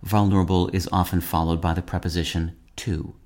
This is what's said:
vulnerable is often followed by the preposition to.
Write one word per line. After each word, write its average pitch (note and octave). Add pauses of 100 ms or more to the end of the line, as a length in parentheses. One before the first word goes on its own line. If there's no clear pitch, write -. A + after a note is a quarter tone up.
vulnerable F#2+
is F#2
often F2+
followed E2
by E2+
the F2
preposition E2+ (200)
to. D#2 (100)